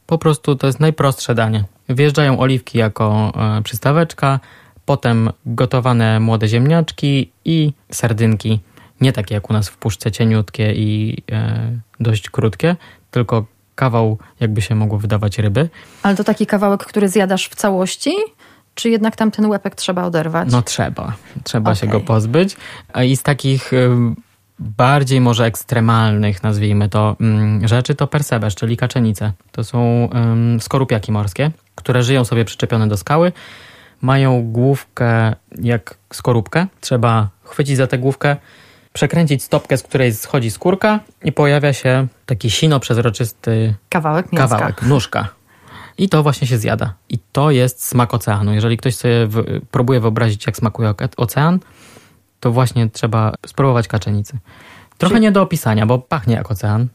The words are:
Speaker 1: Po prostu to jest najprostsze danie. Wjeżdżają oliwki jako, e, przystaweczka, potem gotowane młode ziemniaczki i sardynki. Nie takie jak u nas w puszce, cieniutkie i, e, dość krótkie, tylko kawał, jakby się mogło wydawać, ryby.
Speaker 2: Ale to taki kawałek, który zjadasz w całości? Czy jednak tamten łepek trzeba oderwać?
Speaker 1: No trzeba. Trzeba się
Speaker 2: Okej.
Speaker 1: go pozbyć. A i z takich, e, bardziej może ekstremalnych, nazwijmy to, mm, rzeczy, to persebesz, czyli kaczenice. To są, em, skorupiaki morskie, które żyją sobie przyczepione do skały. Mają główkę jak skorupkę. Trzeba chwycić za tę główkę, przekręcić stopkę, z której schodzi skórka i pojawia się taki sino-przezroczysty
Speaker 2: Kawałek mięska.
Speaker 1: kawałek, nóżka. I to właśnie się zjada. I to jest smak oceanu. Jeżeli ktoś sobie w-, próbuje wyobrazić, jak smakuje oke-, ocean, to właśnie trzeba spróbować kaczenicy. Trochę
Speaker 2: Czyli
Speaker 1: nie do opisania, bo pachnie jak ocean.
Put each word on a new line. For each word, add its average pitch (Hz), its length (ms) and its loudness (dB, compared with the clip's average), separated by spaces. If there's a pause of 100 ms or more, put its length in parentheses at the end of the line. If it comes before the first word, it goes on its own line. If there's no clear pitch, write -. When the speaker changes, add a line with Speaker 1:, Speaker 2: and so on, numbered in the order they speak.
Speaker 1:
Po 165 120 0
prostu 147 380 0
to 139 100 -2
jest 135 140 0
najprostsze 143 540 0
danie. 110 300 0 (240)
Wjeżdżają 139 520 2
oliwki 127 380 0
jako, 107 540 0 (260)
e, 113 40 -2
przystaweczka, 139 800 -2 (460)
potem 117 440 0 (160)
gotowane 117 720 2
młode 110 280 2
ziemniaczki 139 840 0 (140)
i 156 280 0 (200)
sardynki. 110 680 0 (400)
Nie 131 120 4
takie 110 220 -4
jak 104 160 -4
u - 20 0
nas 110 160 0
w - 80 -20
puszce, 107 360 -4
cieniutkie 110 600 0
i, 107 500 -2 (100)
e, 110 380 -4 (300)
dość 113 300 -2
krótkie, 160 460 0 (340)
tylko 113 340 0 (300)
kawał, 113 440 0 (220)
jakby 107 220 -2
się 110 120 -2
mogło 107 240 0
wydawać, 104 400 -2
ryby. 139 300 0 (340)
Speaker 2:
Ale 202 140 2
to 208 80 -2
taki 214 220 0
kawałek, 202 380 0
który 202 240 0
zjadasz 190 400 0
w - 60 -18
całości? 196 580 -2 (600)
Czy - 160 -2
jednak 220 260 0
tamten 214 300 0
łepek 196 280 -2
trzeba 180 300 -6
oderwać? 165 480 -2
Speaker 1:
No 123 100 2
trzeba. - 500 -6 (320)
Trzeba 110 300 -2
się 98 120 -4
Speaker 2:
Okej. 104 140 0
Speaker 1:
go - 60 -8
pozbyć. 113 500 2 (360)
A 120 100 -2
i 131 140 2
z - 60 -4
takich, 135 500 -2
e, 127 40 2 (840)
bardziej 127 640 2
może 120 240 4
ekstremalnych, 110 1000 2
nazwijmy 104 460 0
to, 107 320 0
mm, 107 480 2
rzeczy, 123 260 2
to - 120 -2
persebesz, 110 480 -2
czyli 117 220 -2
kaczenice. 110 560 -2 (200)
To 120 120 -6
są, 120 480 0
em, 117 480 2
skorupiaki 120 520 -2
morskie, 107 380 -2 (240)
które 123 280 0
żyją 127 220 2
sobie 113 200 0
przyczepione 110 440 -2
do 104 80 -2
skały. 165 360 2 (720)
Mają 131 400 2 (100)
główkę 117 840 0 (280)
jak 120 320 -2 (180)
skorupkę. 123 540 -2 (140)
Trzeba 113 480 0 (160)
chwycić 139 320 -2
za 131 100 2
tę 127 120 -2
główkę, 139 380 0 (560)
przekręcić 151 500 0
stopkę, 143 340 -2
z 127 60 -4
której 127 320 0
schodzi 117 360 -2
skórka 208 500 0 (240)
i 143 80 -2
pojawia 143 400 2
się 131 340 0 (200)
taki 113 240 -2
sino-przezroczysty 117 1200 0 (140)
Speaker 2:
Kawałek 156 440 -2
mięska. 143 160 4
Speaker 1:
kawałek, 107 340 -2
nóżka. 117 460 0 (720)
I 190 100 2
to 156 140 4
właśnie 143 240 0
się 120 120 0
zjada. 107 360 -2 (140)
I 113 100 -4 (140)
to 147 180 2
jest 127 360 2
smak 123 280 0
oceanu. 104 400 0
Jeżeli 117 220 0
ktoś 120 200 -2
sobie 117 300 2
w-, 107 340 -2 (100)
próbuje 127 300 2
wyobrazić, 110 460 0
jak 113 100 -4
smakuje 110 320 -2
oke-, 107 280 -4
ocean, 151 420 0 (800)
to 120 120 0
właśnie 120 380 0
trzeba 110 420 -2 (140)
spróbować 127 420 0
kaczenicy. 104 500 -4 (600)
Trochę 180 160 2
Speaker 2:
Czyli 226 80 4
Speaker 1:
nie 214 100 4
do 196 100 4
opisania, 110 440 0
bo 127 120 2
pachnie 120 360 -2
jak - 160 -4
ocean. 107 440 -2